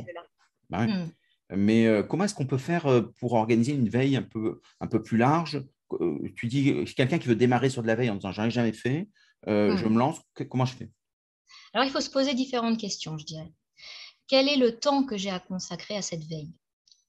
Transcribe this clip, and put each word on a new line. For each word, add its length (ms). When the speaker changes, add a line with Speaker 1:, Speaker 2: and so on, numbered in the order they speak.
Speaker 1:
celle-là. 160
Speaker 2:
Bah 160
ouais. 0
Speaker 1:
Hmm. 240
Speaker 2:
Mais, 360
euh, 160
comment 200
est-ce 100
qu'on 120
peut 120
faire, 280
euh, 160
pour 140
organiser 400
une 160
veille 280
un 60
peu, 380
un 60
peu 160
plus 160
large ? 460
Euh, 180
tu 100
dis, 240
euh, 140
quelqu'un 340
qui 80
veut 80
démarrer 360
sur 120
de 60
la 80
veille 120
en 60
disant, « 180
J'en 120
ai 80
jamais 200
fait, 360
euh, 260
Speaker 1:
Hmm. 20
Speaker 2:
je 120
me 100
lance, 220
que, 100
comment 200
je 120
fais ? » 140
Speaker 1:
Alors, 100
il 60
faut 100
se 100
poser 240
différentes 440
questions, 400
je 60
dirais. 280
Quel 200
est 80
le 220
temps 240
que 140
j'ai 140
à 100
consacrer 560
à 60
cette 220
veille ? 280